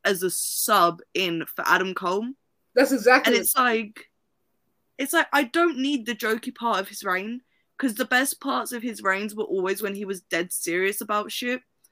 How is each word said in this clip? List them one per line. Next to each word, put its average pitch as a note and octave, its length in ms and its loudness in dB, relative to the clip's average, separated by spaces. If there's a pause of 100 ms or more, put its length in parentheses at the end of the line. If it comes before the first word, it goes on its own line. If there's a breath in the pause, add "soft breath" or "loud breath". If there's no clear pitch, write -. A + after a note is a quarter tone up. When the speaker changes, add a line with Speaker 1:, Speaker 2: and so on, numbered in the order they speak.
Speaker 1:
as F#3+ 180 2
a F#3 60 0
sub E3+ 720 2 (120)
in E3+ 320 -2
for - 220 -8
Adam F#3 260 2
Cole. F#3+ 340 -2 (480)
Speaker 2:
That's C4 160 4
exactly B3+ 420 6
Speaker 1:
And G3+ 80 4
it's - 140 0
like, A3+ 540 0 (880)
it's C4+ 160 -4
like, E4 200 2
I C#4+ 100 4
don't E4 340 2
need C4 280 -2
the A3+ 100 -4
jokey A3+ 380 -2
part A3+ 260 0
of F#3+ 80 -6
his - 160 -14
reign, G3+ 380 -4 (360)
'cause B3 180 -2
the B3 100 -2
best B3+ 340 0
parts B3+ 340 -4
of A#3 100 -8
his A3 180 -8
reigns G3+ 320 0
were G#3+ 100 -4
always F#3+ 380 -2
when G3+ 140 -4
he G3+ 100 -8
was F#3+ 160 -6
dead F3+ 320 -4
serious F#3 480 -2
about G#3+ 300 -4
shit B3 300 -4 (300)